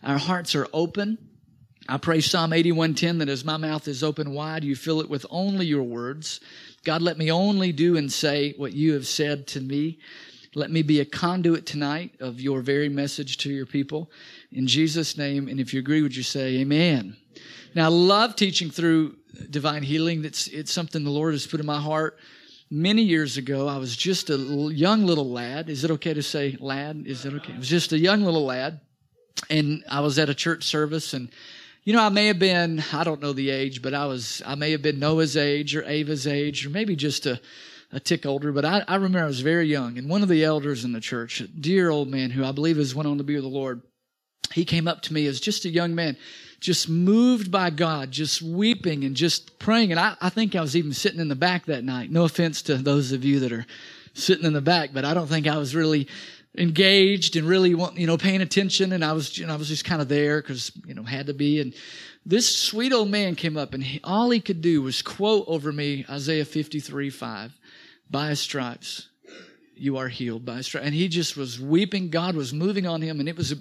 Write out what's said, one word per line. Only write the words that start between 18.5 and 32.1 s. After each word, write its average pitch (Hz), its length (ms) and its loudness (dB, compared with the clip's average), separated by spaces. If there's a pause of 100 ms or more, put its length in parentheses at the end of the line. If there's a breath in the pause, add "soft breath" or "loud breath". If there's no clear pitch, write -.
through 165 460 2 (340)
divine 147 320 -2
healing. 156 400 0
That's, - 240 -6
it's 147 240 -8
something 165 320 -4
the 143 80 -2
Lord 151 240 0
has 135 100 -4
put 160 140 -6
in 147 80 -4
my 147 120 -2
heart. 156 380 -2 (540 loud breath)
Many 196 320 2
years 156 340 2
ago, 135 300 -2
I 139 100 -4
was 123 180 -6
just 180 360 -2
a - 20 2
l-, 143 380 -2
young 190 340 4
little 151 240 2
lad. 123 400 -8
Is 139 140 -4
it 165 80 2
okay 156 240 -2
to 147 80 -2
say 139 360 -2
lad? 139 460 -8
Is 127 180 -10
it 139 120 -8
okay? - 180 -12
I 120 60 -12
was 127 100 -8
just 170 220 2
a 156 80 2
young 196 240 4
little 165 220 2
lad, 135 340 -4 (680)
and 151 400 2
I 139 120 -4
was 143 180 2
at 156 100 4
a 143 60 0
church 165 300 -2
service, 151 500 -2
and, 127 160 -8 (540 loud breath)
you 208 100 2
know, 233 80 8
I 214 80 6
may 208 180 4